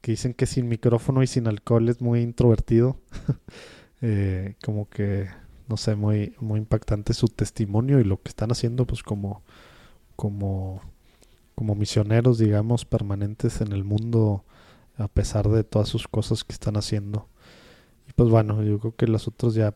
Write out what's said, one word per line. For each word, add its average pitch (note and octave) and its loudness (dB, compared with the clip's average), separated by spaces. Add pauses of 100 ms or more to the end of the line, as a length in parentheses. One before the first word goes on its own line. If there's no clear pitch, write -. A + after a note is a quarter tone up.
que A#2 -4
dicen A#2+ -2
que C3 0
sin A#2+ -2
micrófono A#2+ 2
y B2+ 2
sin A#2 -2
alcohol A#2 2
es A#2+ -2
muy A#2+ 2
introvertido. A#2+ 2 (280)
<laughs> - -2 (640)
Eh, G2+ -2
como G#2 -4
que, G2 -2 (400)
no A2 -2
sé, G#2+ -2
muy, G#2 0
muy G#2+ -4
impactante G#2+ -2
su - 2
testimonio A2+ 0
y A2+ 4
lo F#2+ 0
que - -14
están A2 -4
haciendo, A#2+ -2
pues, - -6
como, G2+ -6 (760)
como, G2 -4 (760)
como G#2 -2
misioneros, A2 2
digamos, A2 2
permanentes G#2 -2
en G#2 -4
el G2 -2
mundo, G#2+ 0 (540)
a G#2 -4
pesar G#2 0
de A2 4
todas G#2 0
sus - -4
cosas - -2
que - -12
están G#2 -4
haciendo. G#2 -4 (800)
Y - -20
pues A#2+ 6
bueno, G#2+ 4
yo G#2 2
creo A2+ -6
que A2+ 2
los A2 0
otros A#2 -2
ya, G#2+ 2